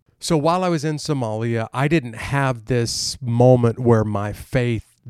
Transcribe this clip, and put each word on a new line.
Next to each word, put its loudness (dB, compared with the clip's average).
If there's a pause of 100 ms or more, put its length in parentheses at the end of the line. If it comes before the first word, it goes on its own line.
(180)
So -2
while 0
I 0
was -2
in -2
Somalia, -4
I -2
didn't -2
have -2
this -2
moment 4
where 4
my -4
faith -4